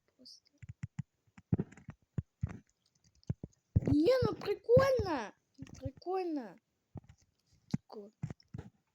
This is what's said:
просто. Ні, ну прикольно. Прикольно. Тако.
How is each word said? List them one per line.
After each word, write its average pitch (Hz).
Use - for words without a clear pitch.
просто. -
Ні, 302
ну 427
прикольно. 415
Прикольно. 294
Тако. -